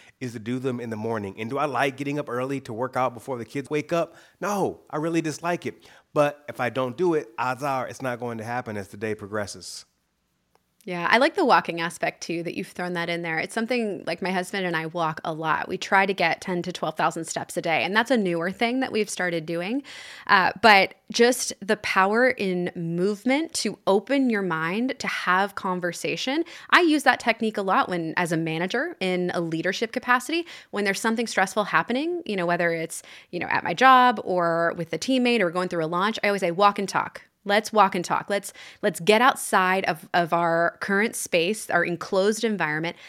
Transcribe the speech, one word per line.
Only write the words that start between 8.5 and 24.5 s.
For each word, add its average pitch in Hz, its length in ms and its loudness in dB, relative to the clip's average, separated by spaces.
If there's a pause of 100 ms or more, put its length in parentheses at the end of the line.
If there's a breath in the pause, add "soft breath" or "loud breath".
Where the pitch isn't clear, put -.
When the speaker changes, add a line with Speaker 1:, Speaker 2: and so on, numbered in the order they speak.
Speaker 1:
as 98 120 -8
the 104 100 -18
day 107 160 -4
progresses. 101 720 -8 (1000)
Speaker 2:
Yeah, 175 240 -6
I 233 80 6
like 311 160 2
the 370 100 2
walking 175 380 2
aspect 170 400 -4
too, 170 200 -6
that 165 140 -8
you've 190 120 -8
thrown 180 260 -8
that 170 160 -4
in 170 100 -4
there. 165 180 -4
It's - 140 -4
something, 226 540 -2
like, 175 160 -4
my 185 80 -2
husband 185 340 -2
and 175 100 -2
I 160 120 -2
walk 160 400 -2
a 170 60 -4
lot. 156 360 -2
We 185 80 -4
try 196 300 2
to 196 80 0
get 170 260 0
ten 180 220 -4
to 175 100 -6
twelve 160 240 -4
thousand 165 300 -2
steps - 320 -6
a - 20 -4
day, 160 240 0
and 185 100 -4
that's 226 160 2
a 262 60 4
newer 175 340 0
thing 240 300 -2
that 262 100 -2
we've 214 200 -2
started 170 340 -4
doing. 175 380 -4 (440 loud breath)
Uh, - 260 6 (100)
but 196 320 8 (180)
just 240 480 4
the 196 160 0
power 208 540 4
in 180 440 -2
movement 202 800 0
to 202 300 -4
open 240 440 4
your 214 100 2
mind, 180 600 -2